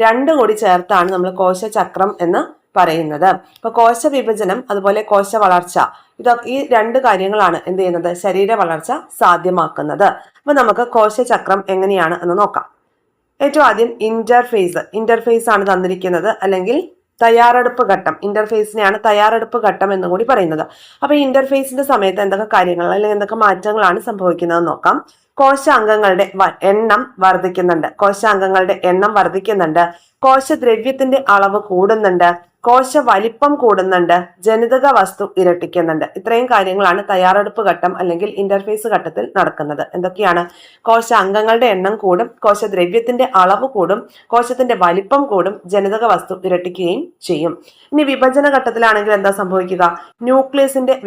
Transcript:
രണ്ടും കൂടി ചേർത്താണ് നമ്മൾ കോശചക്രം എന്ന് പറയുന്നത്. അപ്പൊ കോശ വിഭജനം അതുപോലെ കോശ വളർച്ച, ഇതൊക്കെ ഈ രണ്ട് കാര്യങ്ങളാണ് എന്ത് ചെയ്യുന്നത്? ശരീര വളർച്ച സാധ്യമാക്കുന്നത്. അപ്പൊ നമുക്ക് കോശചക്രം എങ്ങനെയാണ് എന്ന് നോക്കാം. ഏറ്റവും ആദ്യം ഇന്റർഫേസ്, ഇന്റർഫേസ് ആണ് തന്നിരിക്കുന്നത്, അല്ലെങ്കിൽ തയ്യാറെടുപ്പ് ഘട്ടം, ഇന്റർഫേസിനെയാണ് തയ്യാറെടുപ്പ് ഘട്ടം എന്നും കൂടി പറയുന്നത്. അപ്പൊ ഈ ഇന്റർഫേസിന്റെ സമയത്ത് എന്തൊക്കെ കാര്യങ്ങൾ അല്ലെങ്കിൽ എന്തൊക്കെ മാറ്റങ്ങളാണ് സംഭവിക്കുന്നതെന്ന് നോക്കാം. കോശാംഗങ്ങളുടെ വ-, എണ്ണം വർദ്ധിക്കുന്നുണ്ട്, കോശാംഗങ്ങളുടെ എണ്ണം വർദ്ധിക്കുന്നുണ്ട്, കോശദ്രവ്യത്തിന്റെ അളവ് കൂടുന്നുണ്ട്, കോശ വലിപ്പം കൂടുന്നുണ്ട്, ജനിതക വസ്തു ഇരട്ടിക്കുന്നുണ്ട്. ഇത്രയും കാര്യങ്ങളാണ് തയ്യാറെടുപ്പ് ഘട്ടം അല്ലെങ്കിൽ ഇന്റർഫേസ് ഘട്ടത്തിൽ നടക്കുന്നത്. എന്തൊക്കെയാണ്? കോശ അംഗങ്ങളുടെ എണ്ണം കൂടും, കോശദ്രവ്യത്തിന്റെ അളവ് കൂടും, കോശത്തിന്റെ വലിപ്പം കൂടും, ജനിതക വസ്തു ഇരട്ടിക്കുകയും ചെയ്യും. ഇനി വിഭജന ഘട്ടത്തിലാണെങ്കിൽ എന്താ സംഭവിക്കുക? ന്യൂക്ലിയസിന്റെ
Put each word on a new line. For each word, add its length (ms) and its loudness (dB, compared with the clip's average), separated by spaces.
രണ്ടും 360 2
കൂടി 220 2
ചേർത്താണ് 520 2
നമ്മൾ 160 -2
കോശചക്രം 720 -2
എന്ന് 140 0
പറയുന്നത്. 500 0
അപ്പൊ 120 -6
കോശ 220 2
വിഭജനം 440 -2
അതുപോലെ 300 0
കോശ 200 0
വളർച്ച, 320 2
ഇതൊക്കെ 320 0
ഈ 40 -4
രണ്ട് 220 0
കാര്യങ്ങളാണ് 500 0
എന്ത് 120 -4
ചെയ്യുന്നത്? 280 -2
ശരീര 380 0
വളർച്ച 300 -4
സാധ്യമാക്കുന്നത്. 880 0
അപ്പൊ 200 -2
നമുക്ക് 260 0
കോശചക്രം 640 0
എങ്ങനെയാണ് 500 0
എന്ന് 180 -2
നോക്കാം. 240 -2
ഏറ്റവും 300 2
ആദ്യം 220 0
ഇന്റർഫേസ്, 720 0
ഇന്റർഫേസ് 560 0
ആണ് 160 0
തന്നിരിക്കുന്നത്, 600 -2
അല്ലെങ്കിൽ 340 -2
തയ്യാറെടുപ്പ് 680 4
ഘട്ടം, 240 -2
ഇന്റർഫേസിനെയാണ് 720 -2
തയ്യാറെടുപ്പ് 500 2
ഘട്ടം 280 -2
എന്നും 160 -2
കൂടി 200 -2
പറയുന്നത്. 300 0
അപ്പൊ 160 0
ഈ 100 2
ഇന്റർഫേസിന്റെ 680 0
സമയത്ത് 320 0
എന്തൊക്കെ 280 -2
കാര്യങ്ങൾ 320 2
അല്ലെങ്കിൽ 220 0
എന്തൊക്കെ 280 -6
മാറ്റങ്ങളാണ് 640 0
സംഭവിക്കുന്നതെന്ന് 640 -2
നോക്കാം. 260 0
കോശാംഗങ്ങളുടെ 880 2
വ-, 160 2
എണ്ണം 320 2
വർദ്ധിക്കുന്നുണ്ട്, 640 0
കോശാംഗങ്ങളുടെ 720 0
എണ്ണം 260 2
വർദ്ധിക്കുന്നുണ്ട്, 640 0
കോശദ്രവ്യത്തിന്റെ 920 0
അളവ് 240 2
കൂടുന്നുണ്ട്, 580 2
കോശ 240 4
വലിപ്പം 420 0
കൂടുന്നുണ്ട്, 540 2
ജനിതക 400 2
വസ്തു 300 0
ഇരട്ടിക്കുന്നുണ്ട്. 640 0
ഇത്രയും 340 -2
കാര്യങ്ങളാണ് 480 0
തയ്യാറെടുപ്പ് 560 0
ഘട്ടം 320 -2
അല്ലെങ്കിൽ 300 -4
ഇന്റർഫേസ് 540 -4
ഘട്ടത്തിൽ 300 -4
നടക്കുന്നത്. 460 -4
എന്തൊക്കെയാണ്? 480 -2
കോശ 200 2
അംഗങ്ങളുടെ 540 2
എണ്ണം 280 -2
കൂടും, 240 0
കോശദ്രവ്യത്തിന്റെ 800 0
അളവ് 320 0
കൂടും, 260 0
കോശത്തിന്റെ 500 0
വലിപ്പം 480 0
കൂടും, 240 0
ജനിതക 280 -2
വസ്തു 240 -6
ഇരട്ടിക്കുകയും 520 -4
ചെയ്യും. 260 -2
ഇനി 180 2
വിഭജന 340 2
ഘട്ടത്തിലാണെങ്കിൽ 600 0
എന്താ 220 0
സംഭവിക്കുക? 420 -2
ന്യൂക്ലിയസിന്റെ 680 0